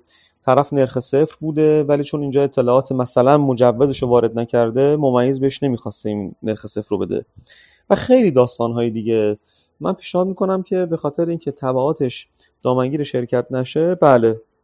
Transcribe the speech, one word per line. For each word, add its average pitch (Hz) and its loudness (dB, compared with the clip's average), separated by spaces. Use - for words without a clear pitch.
طرف 135 2
نرخ 131 0
صفر 151 -2
بوده 151 0
ولی 143 0
چون 147 -6
اینجا 139 0
اطلاعات 131 0
مثلاً 131 2
مجوزش 127 2
رو 123 -2
وارد 117 2
نکرده 120 0
ممیز 131 0
بهش 135 -2
نمی‌خواسته 113 -4
این 104 -6
نرخ 107 -6
صفر 107 -8
رو 104 -2
بده 92 -4
و 196 2
خیلی 247 4
داستان‌های 120 0
دیگه. 110 0
من 175 -4
پیشنهاد 185 -4
می‌کنم 190 -2
که 185 -2
به 160 -4
خاطر 165 -4
اینکه 165 -6
تبعاتش 131 -2
دامنگیر 127 0
شرکت 123 -4
نشه، 151 -2
بله 117 4